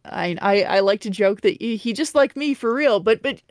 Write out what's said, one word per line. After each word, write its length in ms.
I, 340
I, 260
I 160
like 200
to 80
joke 320
that 180
he, 180
he 160
just 200
like 220
me 180
for 220
real, 240
but, 240
but 280